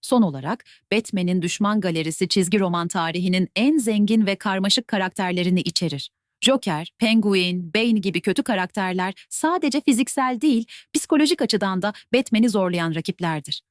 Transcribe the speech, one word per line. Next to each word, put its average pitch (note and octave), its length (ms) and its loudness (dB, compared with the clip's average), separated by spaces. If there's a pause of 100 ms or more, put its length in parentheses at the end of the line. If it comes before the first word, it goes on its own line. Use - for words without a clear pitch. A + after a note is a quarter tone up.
Son B3 220 2
olarak D#3 420 -4 (280)
Batman'in F#3 500 0
düşman G3+ 380 0
galerisi E3 480 -2
çizgi F#3+ 320 2
roman F3 280 0
tarihinin F3+ 680 0
en C#4 220 4
zengin G#3+ 480 2
ve G3 100 0
karmaşık G3 520 -2
karakterlerini F#3 720 0
içerir. D3+ 500 -6 (300)
Joker, F3 580 0
Penguin, F#3+ 760 2
Bane A3+ 240 2
gibi F#3 220 -2
kötü G3+ 220 0
karakterler F#3 720 -2 (140)
sadece D#4 520 0
fiziksel B3+ 600 0
değil, A#3+ 260 2 (280)
psikolojik D#4 480 2
açıdan F#3+ 400 0
da G#3 100 -2 (220)
Batman'i A#3+ 340 4
zorlayan F3+ 460 0
rakiplerdir. D#3+ 760 -4